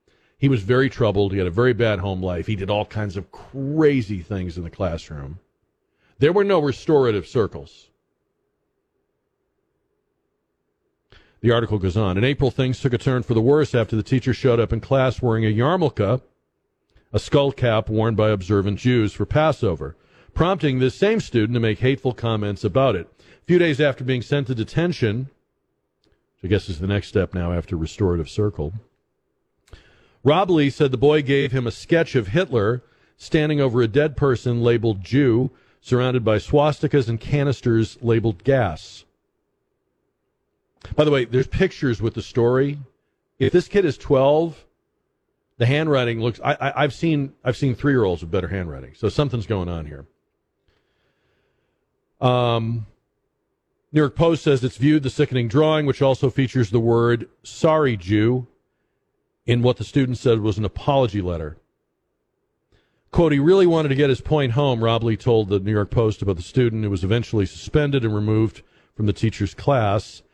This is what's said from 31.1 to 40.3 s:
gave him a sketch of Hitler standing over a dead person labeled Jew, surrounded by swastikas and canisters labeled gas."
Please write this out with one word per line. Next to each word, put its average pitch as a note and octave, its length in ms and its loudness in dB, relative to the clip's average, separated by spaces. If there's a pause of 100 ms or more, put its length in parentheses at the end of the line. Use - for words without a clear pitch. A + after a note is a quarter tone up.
gave C#3 300 0
him B2 140 -2
a A#2 40 -4
sketch - 460 -2
of A2 120 0
Hitler B2 540 0 (360)
standing D3+ 420 0
over B2 220 2
a A2+ 40 4
dead C#3+ 300 0
person B2 460 0
labeled A2+ 420 0
Jew, B2+ 460 2 (300)
surrounded B2+ 440 0
by G#2+ 140 2
swastikas D3 720 0
and A#2 120 -4
canisters B2 800 0
labeled A2+ 420 0
gas." A2+ 640 -2 (1900)